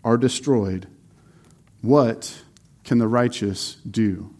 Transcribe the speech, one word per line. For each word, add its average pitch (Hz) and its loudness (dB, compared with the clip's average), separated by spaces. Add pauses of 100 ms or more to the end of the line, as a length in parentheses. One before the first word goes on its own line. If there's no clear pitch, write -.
are 117 2
destroyed, 117 0 (960)
what 117 2 (480)
can 120 0
the 113 2
righteous 120 -2 (120)
do? 101 -2